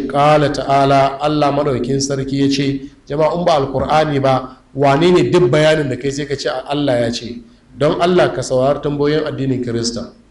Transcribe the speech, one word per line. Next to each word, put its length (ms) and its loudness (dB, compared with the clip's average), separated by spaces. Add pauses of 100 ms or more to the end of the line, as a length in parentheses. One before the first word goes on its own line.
"Ƙala 440 2
ta'ala", 680 2
Allah 300 0
maɗaukin 500 -2
sarki 380 -4
ya 100 4
ce, 400 -4 (160)
jama'a, 320 0
in 60 -4
ba 160 4
Alƙur'ani 600 0
ba, 360 -2 (180)
wane 400 2
ne 160 4
duk 200 4
bayanin 380 2
da 80 -4
kai 140 -4
sai 160 -6
ka 80 -4
ce 140 -6
Allah 580 -2
ya 60 -2
ce? 280 -10 (380)
Don 220 0
Allah 340 2
ka 80 -6
saurari 400 0
tambayoyin 420 -2
addinin 400 -4
Kirista. 460 -6 (200)